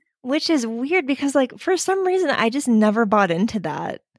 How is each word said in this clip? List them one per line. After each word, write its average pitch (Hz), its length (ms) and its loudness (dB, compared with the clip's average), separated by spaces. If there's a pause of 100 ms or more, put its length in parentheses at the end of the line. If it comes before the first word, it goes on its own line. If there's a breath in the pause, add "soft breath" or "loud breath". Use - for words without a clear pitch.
(220)
Which 277 280 -2
is 262 160 0
weird 262 400 -2
because, 277 280 -2
like, 262 240 0
for 370 180 0
some 381 300 0
reason, 370 240 2
I 226 200 0
just 269 180 -2
never 214 380 4
bought 202 240 2
into 190 300 0
that. 160 420 -8 (160)